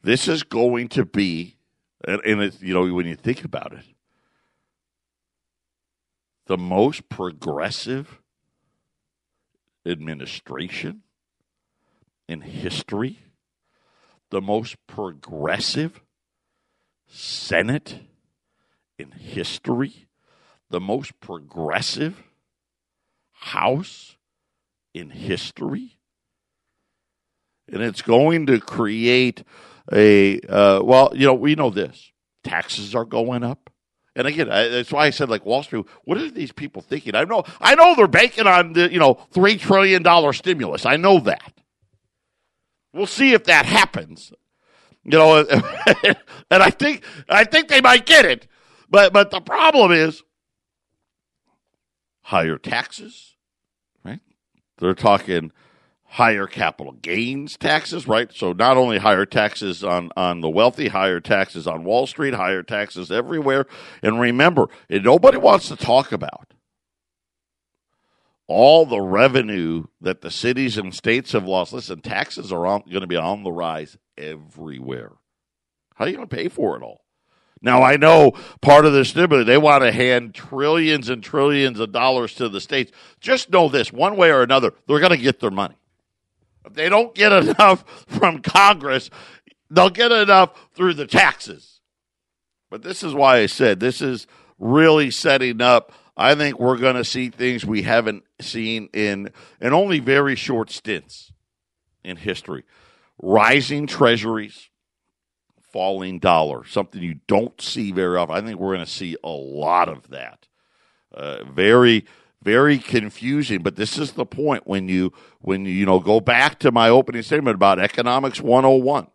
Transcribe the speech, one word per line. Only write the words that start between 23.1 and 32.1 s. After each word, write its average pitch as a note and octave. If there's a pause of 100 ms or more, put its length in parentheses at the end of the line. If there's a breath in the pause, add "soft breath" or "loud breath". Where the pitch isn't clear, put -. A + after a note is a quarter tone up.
House - (800)
in E2+
history. - (1700)
And G2+
it's A2+
going D3+
to C3+
create A#2+ (480 soft breath)
a, G2+
uh, G2
well, B2+
you C3
know, C3+
we C#3+
know C#3+
this. F2+ (320)